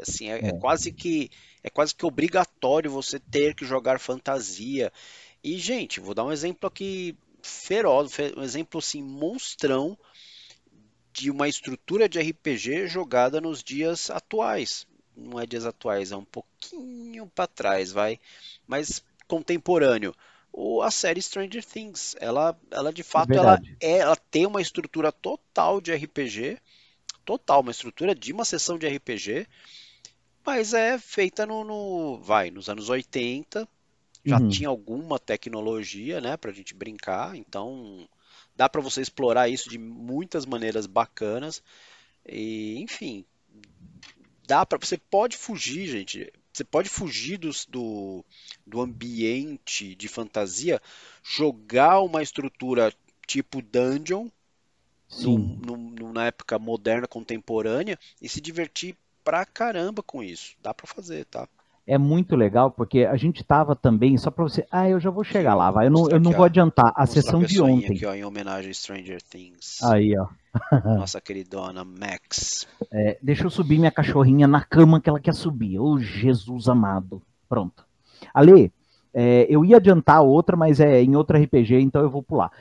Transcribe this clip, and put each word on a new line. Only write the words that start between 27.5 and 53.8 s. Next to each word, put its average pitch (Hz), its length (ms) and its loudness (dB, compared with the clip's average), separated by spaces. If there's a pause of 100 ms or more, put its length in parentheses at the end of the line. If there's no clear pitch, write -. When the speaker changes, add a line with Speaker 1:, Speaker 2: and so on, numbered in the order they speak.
Speaker 1:
uma 120 80 -4
estrutura 156 440 -6
de 117 180 -14
uma 220 120 -8
sessão 175 340 -6
de 156 80 -6
R 139 120 -6
P 120 180 -10
G, 107 300 -8 (960)
mas 233 300 -4
é 233 240 0
feita 208 480 -4
no, 220 180 -10
no, 185 560 -8
vai, 95 300 0
nos 95 180 -18
anos 104 220 -10
oitenta, 131 760 -8 (560)
já 135 160 2
Speaker 2:
Uhum. 120 100 2
Speaker 1:
tinha 143 200 -4
alguma 127 500 -8
tecnologia, 110 1000 -8
né, 131 160 -8
pra 107 160 -14
gente 98 220 -20
brincar, 104 600 -10
então 107 720 -16 (480)
dá 131 140 0
pra 151 140 -6
você 135 180 -8
explorar 123 480 0
isso 123 220 -8
de 120 80 -14
muitas 127 640 -10
maneiras 110 420 -6
bacanas, 117 760 -6 (640)
e, 110 500 -10
enfim, 143 460 -14 (1200)
dá 156 200 2
pra, 156 120 -4
você - 200 -8
pode 220 380 -2
fugir, 180 500 -10
gente, 101 440 -10 (220)
você - 120 -10
pode - 260 -2
fugir 143 480 -10
dos, 160 260 -10
do, 104 580 -10 (440)
do 113 160 -8
ambiente 120 1120 -8
de 107 120 -16
fantasia, 110 760 -6 (420)
jogar 143 760 2
uma 160 220 -2
estrutura 127 680 -2 (340)
tipo 135 360 -6
dungeon, 139 640 -4 (800)